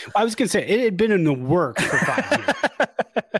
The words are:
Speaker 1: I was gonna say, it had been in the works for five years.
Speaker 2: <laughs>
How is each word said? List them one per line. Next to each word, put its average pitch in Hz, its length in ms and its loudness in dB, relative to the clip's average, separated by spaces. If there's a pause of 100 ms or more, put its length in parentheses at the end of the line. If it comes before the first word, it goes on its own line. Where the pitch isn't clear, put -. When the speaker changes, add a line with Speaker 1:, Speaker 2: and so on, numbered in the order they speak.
(140)
Speaker 1:
I 202 80 2
was 226 120 0
gonna 226 160 0
say, 196 160 0
it 202 140 2
had 214 180 0
been 220 140 2
in 180 120 4
the 151 80 4
works 135 500 0
for - 140 0
five 202 340 0
years. 285 240 0
Speaker 2:
<laughs> - 340 -2 (520)